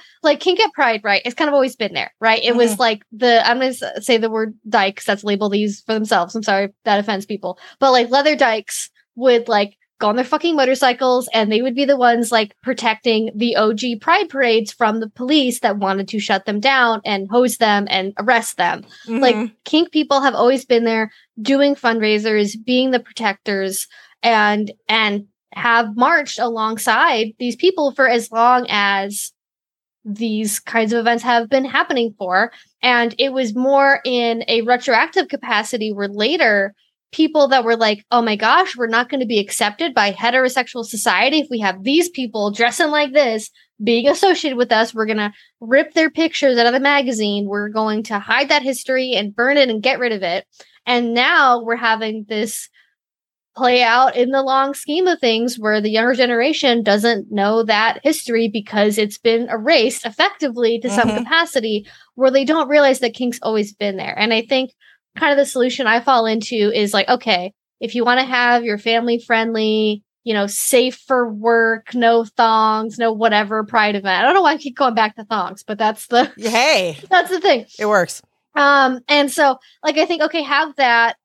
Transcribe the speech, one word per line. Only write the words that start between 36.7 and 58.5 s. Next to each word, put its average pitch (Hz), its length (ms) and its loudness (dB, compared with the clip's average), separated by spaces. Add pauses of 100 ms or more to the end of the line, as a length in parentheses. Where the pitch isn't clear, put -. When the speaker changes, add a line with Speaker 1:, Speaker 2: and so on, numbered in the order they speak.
Speaker 1:
people 302 380 2
that 254 160 2
were 233 100 0
like, 214 340 -2
"Oh 240 120 2
my 214 160 -2
gosh, 262 400 0
we're 240 100 -4
not 233 220 -2
gonna 262 160 -4
be 214 140 0
accepted 208 540 -4
by 202 200 0
heterosexual 247 720 -2
society 226 540 0
if 294 120 -2
we 233 80 -4
have 190 240 -2
these 311 260 0
people 214 420 -4
dressing 240 380 0
like 294 220 0
this, 240 380 0 (340)
being 233 240 2
associated 302 500 0
with 240 140 0
us. 226 220 0
We're 220 140 -2
gonna 214 260 -4 (260)
rip 269 340 0
their 320 160 2
pictures 302 480 0
out 233 100 4
of 240 60 2
the 262 60 2
magazine. 226 680 0
We're 208 200 -6
going 214 360 -4
to 214 160 -6
hide 247 300 -2
that 294 140 0
history 262 520 -4
and 202 200 -4
burn 269 220 0
it 269 120 4
and 214 140 -4
get 262 160 0
rid 240 140 -2
of 190 100 -6
it." 175 220 -4 (400)
And 240 280 0
now 254 480 4
we're 233 140 -4
having 220 540 -2
this 214 400 -6 (880)
play 247 280 2
out 240 320 4
in 247 160 2
the 269 100 0
long 269 320 0
scheme 330 340 -2
of 339 120 0
things 233 400 -2
where 214 220 0
the 214 100 -2
younger 226 240 0
generation 240 680 0
doesn't 208 480 0
know 208 320 0
that 214 400 0
history 233 440 0
because 214 500 -2